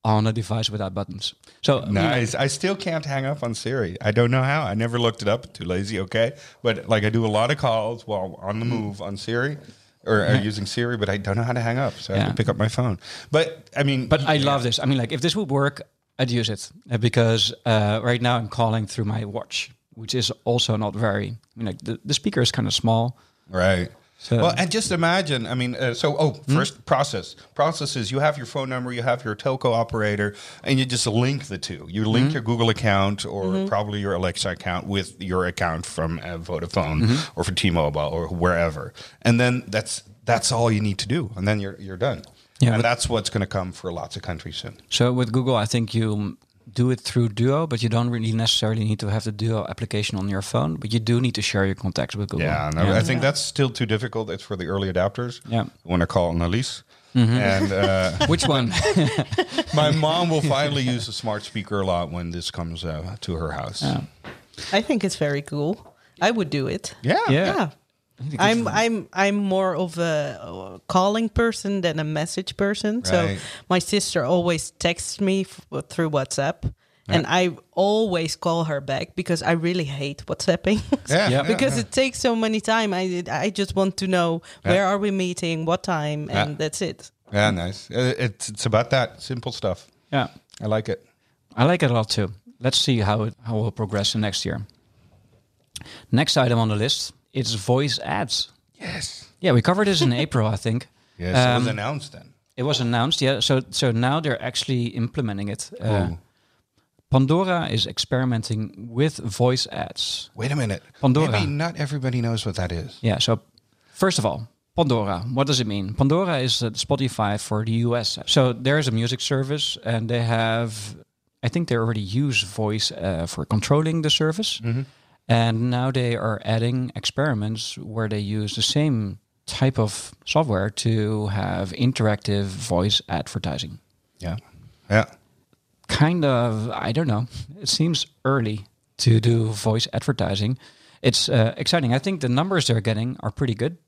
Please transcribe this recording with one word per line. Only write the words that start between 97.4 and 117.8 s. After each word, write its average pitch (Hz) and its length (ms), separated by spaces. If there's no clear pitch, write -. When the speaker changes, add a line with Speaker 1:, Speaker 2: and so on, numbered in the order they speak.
Speaker 1:
voice 123 460
ads. - 500
Speaker 2:
Yes. - 480
Speaker 1:
Yeah, 175 120
we 117 80
covered 190 260
this 175 140
in 131 120
Speaker 2:
<laughs> 110 120
Speaker 1:
April, 113 220
I 107 100
think. 117 300
Speaker 2:
Yes, 90 180
it 123 240
was 127 40
Speaker 1:
Um, 120 40
Speaker 2:
announced 113 460
then. - 200
Speaker 1:
It 127 80
was 135 160
announced, 120 420
yeah. 131 200
So, 131 280
so 127 220
now 127 280
they're 147 220
actually 123 440
implementing 107 540
it. - 200
Uh, 101 320
Speaker 2:
Ooh. 82 60
Speaker 1:
Pandora 165 580
is 113 200
experimenting 117 1000
with 139 280
voice 123 540
ads. - 640
Speaker 2:
Wait 123 160
a 147 40
minute. 110 260
Speaker 1:
Pandora. 143 320
Speaker 2:
Maybe 104 160
not 156 300
everybody 131 440
knows 117 240
what 101 100
that 90 160
is. 85 300
Speaker 1:
Yeah, 110 180
so 113 200
first - 260
of 107 60
all, 110 220
Pandora, 113 440
what 135 140
does 135 120
it 113 80
mean? 101 260
Pandora 156 460
is, 127 220
uh, 117 100
Spotify 113 680
for 110 240
the 113 80